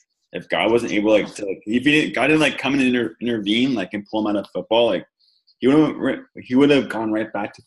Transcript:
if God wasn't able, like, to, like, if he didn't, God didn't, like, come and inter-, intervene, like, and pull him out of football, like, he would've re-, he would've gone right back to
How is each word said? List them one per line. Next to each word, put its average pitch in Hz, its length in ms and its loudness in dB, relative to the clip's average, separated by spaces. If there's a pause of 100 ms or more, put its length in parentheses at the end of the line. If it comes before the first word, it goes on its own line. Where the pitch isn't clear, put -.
(320)
if 87 160 -12
God 85 220 0
wasn't 117 220 2
able, 104 200 0
like, 95 240 -2
to, 104 100 -8
like, 95 200 -8
if 123 180 -2
he 147 60 4
didn't, 151 240 0
God 120 120 0
didn't, 156 140 2
like, 139 180 0
come 135 160 -2
and 139 80 2
inter-, 123 400 0
intervene, 117 520 0
like, 95 200 -6
and 101 160 -8
pull 110 180 -2
him 104 80 -2
out 98 80 -4
of - 80 -20
football, 113 340 2
like, 90 200 -2 (540)
he 120 80 2
would've 147 280 4
re-, 127 240 -4 (220)
he 117 120 -6
would've 139 360 4
gone 107 220 -4
right 110 200 -4
back 104 220 -6
to - 120 -20